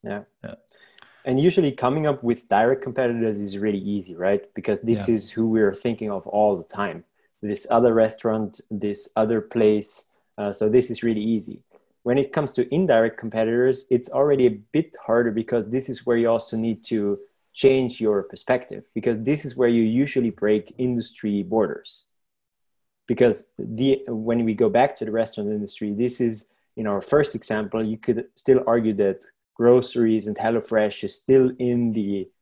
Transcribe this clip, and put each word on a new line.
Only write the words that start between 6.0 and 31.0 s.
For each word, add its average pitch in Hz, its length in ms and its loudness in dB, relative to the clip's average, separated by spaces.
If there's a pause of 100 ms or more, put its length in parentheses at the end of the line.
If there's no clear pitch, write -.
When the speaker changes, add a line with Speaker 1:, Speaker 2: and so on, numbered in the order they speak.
Speaker 1:
of 95 160 -8
all 104 300 2
the 85 120 -12 (120)
time. 156 240 -6 (360)
This 104 300 -6
other 117 220 4
restaurant, 110 680 0 (100)
this 104 460 -6
other 110 240 2
place. 107 520 2 (460)
Uh, 104 140 -4
so 107 160 -2
this 123 240 4
is 113 100 -8
really 110 220 0 (120)
easy. - 260 -8 (420)
When 123 140 2
it 139 140 0
comes 147 220 -2
to 120 200 -2
indirect 123 440 2
competitors, 117 720 0
it's 123 200 0
already 135 380 2
a 107 100 0 (200)
bit 160 180 -4 (120)
harder, 117 240 2
because 113 380 -2
this 127 200 -4
is 117 160 -10
where 120 100 2
you 117 140 2
also 113 260 -2
need 113 300 -4
to 101 340 -2 (320)
change 131 480 2
your 104 240 0
perspective, 101 680 -4
because 113 300 -2
this 147 200 -2
is 127 140 -10
where 127 100 4
you 117 160 4
usually 120 460 0
break 107 480 0
industry 117 680 -4
borders. 95 640 -4 (1000)
Because 120 500 2
the, 131 500 -2
when 117 380 -2
we 110 80 0
go 110 160 2
back 120 280 2
to 110 80 -8
the 107 60 -6
restaurant 110 380 -2
industry, 107 420 -6
this 123 300 -2
is, 117 140 0 (420)
in 110 100 -6
our 101 140 -2
first 143 340 2
example, 110 480 -4
you 110 140 -4
could 113 220 -2 (160)
still 127 300 4
argue 113 280 2
that 98 320 0 (300)
groceries 117 720 4
and 104 100 -6
HelloFresh 110 680 -2